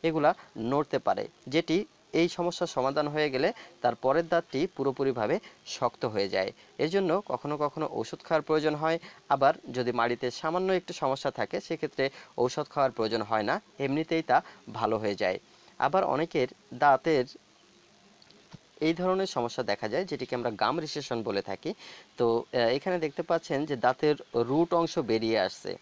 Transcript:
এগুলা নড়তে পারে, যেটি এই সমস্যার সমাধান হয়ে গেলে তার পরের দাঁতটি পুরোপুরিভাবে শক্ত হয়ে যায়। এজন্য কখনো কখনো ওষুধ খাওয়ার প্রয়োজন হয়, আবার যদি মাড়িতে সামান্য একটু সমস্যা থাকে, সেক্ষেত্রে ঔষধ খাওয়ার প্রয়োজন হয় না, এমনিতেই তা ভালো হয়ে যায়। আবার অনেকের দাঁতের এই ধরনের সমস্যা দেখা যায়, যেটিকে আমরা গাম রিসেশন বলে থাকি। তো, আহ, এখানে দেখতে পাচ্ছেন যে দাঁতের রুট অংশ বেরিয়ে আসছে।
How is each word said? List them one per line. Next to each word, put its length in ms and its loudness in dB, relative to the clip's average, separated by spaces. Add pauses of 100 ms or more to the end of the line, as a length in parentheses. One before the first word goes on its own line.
এগুলা 300 4 (240)
নড়তে 420 0
পারে, 280 -2 (200)
যেটি 380 0 (280)
এই 160 4
সমস্যার 380 -2
সমাধান 400 0
হয়ে 220 0
গেলে 240 0 (280)
তার 140 2
পরের 320 0
দাঁতটি 480 0
পুরোপুরিভাবে 640 0 (260)
শক্ত 400 -4
হয়ে 240 0
যায়। 220 0 (260)
এজন্য 480 2
কখনো 320 -4
কখনো 340 -2
ওষুধ 320 -6
খাওয়ার 180 2
প্রয়োজন 340 2
হয়, 240 0 (300)
আবার 240 6 (200)
যদি 180 0
মাড়িতে 400 0
সামান্য 420 -2
একটু 200 -2
সমস্যা 380 -2
থাকে, 300 -4
সেক্ষেত্রে 480 -2 (280)
ঔষধ 320 0
খাওয়ার 220 2
প্রয়োজন 300 0
হয় 220 0
না, 180 0 (180)
এমনিতেই 420 0
তা 200 4 (320)
ভালো 240 0
হয়ে 180 -2
যায়। 240 0 (400)
আবার 240 2
অনেকের 440 0 (260)
দাঁতের 520 4 (1500)
এই 140 2
ধরনের 340 0
সমস্যা 360 -2
দেখা 260 -2
যায়, 160 0
যেটিকে 300 -6
আমরা 140 -2
গাম 300 0
রিসেশন 440 -6
বলে 180 -2
থাকি। 320 -6 (440)
তো, 260 2 (100)
আহ, 60 0
এখানে 400 0
দেখতে 240 -4
পাচ্ছেন 420 -2
যে 100 -4
দাঁতের 400 2 (200)
রুট 380 2
অংশ 260 0
বেরিয়ে 400 2
আসছে। 420 -4